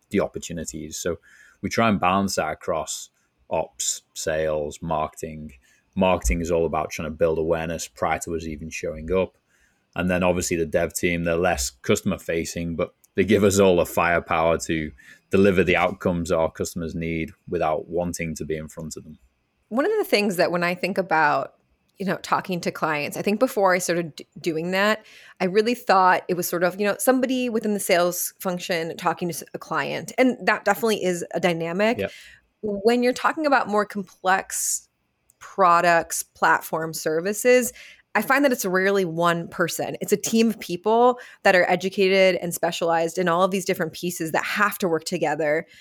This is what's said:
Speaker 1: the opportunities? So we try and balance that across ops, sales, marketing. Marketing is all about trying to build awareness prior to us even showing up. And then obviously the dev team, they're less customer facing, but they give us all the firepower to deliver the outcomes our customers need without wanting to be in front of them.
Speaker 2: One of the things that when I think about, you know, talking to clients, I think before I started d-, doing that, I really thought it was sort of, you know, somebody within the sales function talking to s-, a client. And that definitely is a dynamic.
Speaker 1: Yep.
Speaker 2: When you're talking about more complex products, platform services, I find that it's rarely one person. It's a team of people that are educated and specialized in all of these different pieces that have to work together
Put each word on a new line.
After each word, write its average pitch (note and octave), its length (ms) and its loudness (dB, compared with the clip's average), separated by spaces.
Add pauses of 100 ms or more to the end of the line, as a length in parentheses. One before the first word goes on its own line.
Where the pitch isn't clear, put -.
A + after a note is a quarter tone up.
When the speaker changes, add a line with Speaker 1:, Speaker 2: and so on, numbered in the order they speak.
Speaker 1:
the G2 100 0
opportunities? D#2 760 -8
So E2+ 220 -6 (420)
we F#2+ 80 -6
try A#2 180 2
and G2+ 140 2
balance F#2+ 340 2
that D#2+ 160 -2
across - 580 -6 (400)
ops, - 520 -6 (120)
sales, D#2 680 -4
marketing. D#2 720 -6 (420)
Marketing F2+ 460 2
is E2 100 -2
all E2 140 2
about D#2 240 -2
trying D#2+ 200 -8
to D#2+ 60 -8
build D#2+ 220 2
awareness E2 500 -2
prior D#2+ 320 -2
to E2+ 160 -6
us D#2+ 100 -8
even D#2+ 240 -10
showing D#2+ 440 -8
up. F#2 240 0 (580)
And F2+ 160 0
then F2+ 120 2
obviously F2+ 340 0
the E2 80 0
dev E2+ 280 -2
team, F2 300 -2
they're E2 140 0
less F2 320 0
customer G#2 500 -2
facing, E2 560 -6
but - 180 -4 (220)
they G2 80 2
give G2+ 200 4
us G2 160 4
all F#2+ 180 6
the D#2+ 80 4
firepower E2+ 720 0
to D#2 320 -4 (400)
deliver F#2+ 320 6
the F2 120 4
outcomes F2+ 560 0
our D#2+ 200 2
customers E2 440 -8
need E2 360 -4 (180)
without E2 400 -2
wanting E2+ 460 -4
to E2 100 -10
be D#2 100 -4
in D#2 120 -10
front D#2+ 280 -14
of - 80 -16
them. D#2 140 -20 (520)
Speaker 2:
One C4 160 -2
of G#4+ 120 0
the G4 80 0
things G#3 320 0
that E3+ 140 2
when F3 120 -2
I F3 120 -2
think F3+ 240 -4
about, D3+ 560 0 (420)
you G3 80 -8
know, F3 120 -2
talking E3+ 440 -2
to F3+ 100 -2
clients, D3+ 460 -4
I - 60 -6
think G#3 160 0
before G3 340 2
I F#3 60 2
started E3+ 360 -2
d-, - 120 -18 (120)
doing E3 320 -4
that, G#3 320 0 (380)
I F#3+ 40 2
really G#3+ 280 2
thought F#3 540 4
it F3+ 80 0
was E3+ 120 -4
sort F3 160 -2
of, F3+ 160 -2
you G#3 60 0
know, G3 140 0
somebody B3+ 500 2
within A3 240 -2
the G3 60 -2
sales F3 600 0
function F3 580 -4
talking F3 320 -2
to D#3+ 40 -6
s-, - 100 -12 (120)
a - 40 -12
client. D3 600 -6
And B3+ 260 4
that G#3+ 180 0
definitely G#3 400 0
is F3 300 -2
a E3+ 60 -4
dynamic. F3 580 0
Speaker 1:
Yep. G3 140 -4 (500)
Speaker 2:
When G#3+ 400 2
you're B3 120 2
talking D4 340 -2
about C4 200 4
more G#3 180 2
complex - 1000 -2 (520)
products, E3+ 840 4
platform D#3+ 720 0
services, G#3 800 0 (420)
I G#3 80 2
find C4 220 2
that C4+ 60 4
it's A#3+ 140 -2
rarely F#3+ 400 2
one E3+ 420 0
person. D#3 540 -4
It's E3+ 100 -6
a G3+ 60 4
team A3+ 320 2
of G3+ 100 -6
people A3+ 600 2 (240)
that G3 120 6
are F3+ 140 4
educated F#3+ 720 4
and F3 120 -6
specialized E3 680 -2
in F3+ 80 0
all E3+ 160 4
of F#3+ 80 2
these F#3+ 140 -2
different F3 280 -2
pieces E3+ 380 -6
that - 120 0
have G3+ 360 0
to G3 80 0
work D#3+ 160 -2
together D#3 640 -2 (140)